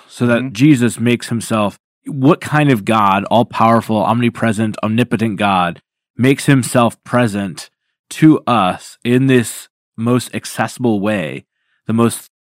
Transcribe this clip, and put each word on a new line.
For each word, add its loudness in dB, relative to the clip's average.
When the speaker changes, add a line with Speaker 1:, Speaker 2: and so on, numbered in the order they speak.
Speaker 1:
So -4
that 2
Speaker 2:
Mm-hmm. -8
Speaker 1:
Jesus 2
makes -2
himself, -2
what 0
kind 0
of 0
God, 2
all-powerful, 0
omnipresent, -2
omnipotent -2
God, -2
makes 0
himself 0
present -4
to 4
us -2
in 2
this 0
most -2
accessible -4
way, -6
the -4
most 0